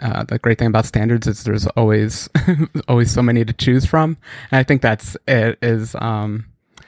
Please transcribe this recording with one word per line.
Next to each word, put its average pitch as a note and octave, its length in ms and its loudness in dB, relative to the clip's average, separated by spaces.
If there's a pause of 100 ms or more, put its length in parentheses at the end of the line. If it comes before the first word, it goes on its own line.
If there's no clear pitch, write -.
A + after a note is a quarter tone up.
uh, A#2 240 -4
the A#2 160 -4
great A2+ 180 2
thing A#2 100 2
about A2 160 2
standards A#2 440 0
is G#2 160 -6
there's G#2 240 0
always, G#2+ 600 0 (300)
<laughs> D3+ 300 -4
always A#2+ 240 2
so B2 100 0
many A#2+ 220 2
to A2 80 -4
choose B2+ 340 2
from. D#3+ 300 0 (340)
And C3 80 2
I C3 60 4
think C3+ 180 2
that's, A2 340 -2 (120)
it A#2 340 2
is, A2+ 380 -2
um, G#2+ 460 -4 (420)